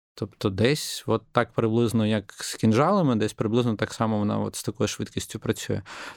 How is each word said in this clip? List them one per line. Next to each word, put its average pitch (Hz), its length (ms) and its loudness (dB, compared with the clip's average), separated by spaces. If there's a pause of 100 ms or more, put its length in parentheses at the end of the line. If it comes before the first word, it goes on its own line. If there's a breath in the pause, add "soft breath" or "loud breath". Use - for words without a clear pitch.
(180)
Тобто - 320 -4
десь 113 580 0
от 110 240 0
так 120 200 0
приблизно, 113 560 2
як 107 260 -2
з - 220 -10
кінжалами, 139 600 4
десь 107 180 0
приблизно 117 420 2
так 107 180 -4
само 110 260 0
вона 107 200 0
от 104 160 -4
з - 80 -10
такою 107 240 -2
швидкістю - 520 -8
працює. 101 420 -4 (360 loud breath)